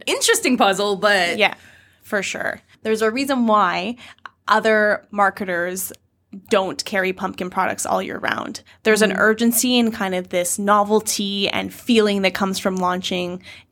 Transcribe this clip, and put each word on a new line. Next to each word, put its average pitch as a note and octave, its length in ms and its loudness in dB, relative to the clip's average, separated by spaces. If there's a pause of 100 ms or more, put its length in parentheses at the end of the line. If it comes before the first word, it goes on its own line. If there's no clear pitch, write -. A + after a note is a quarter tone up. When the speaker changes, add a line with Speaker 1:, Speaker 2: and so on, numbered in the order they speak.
Speaker 1:
interesting A4 500 2
puzzle, G3+ 400 2
but F#3 400 2
Speaker 2:
Yeah, G3 160 2 (480)
for - 200 -6
sure. - 380 -6 (220)
There's A3 200 -2
a A3 80 2
reason C4 380 0
why G3 480 2 (540)
other G#3+ 600 2
marketers F#3+ 840 -2 (560)
don't F#3+ 340 0
carry F#3 300 -2
pumpkin F#3 380 -8
products F#3+ 340 -4
all F#3 160 -2
year - 160 -8
round. - 460 -4 (180)
There's G#3+ 220 4
an G#3 80 4
Speaker 1:
Mm. - 80 -2
Speaker 2:
urgency A#3 580 2
and A3+ 160 2
kind F#3+ 220 -4
of F3+ 140 -6
this F3 280 -2
novelty G3+ 880 2
and F#3+ 240 -4
feeling G#3 520 2
that F#3 100 2
comes F#3+ 240 -2
from F#3+ 200 -2
launching F3+ 680 -4 (280)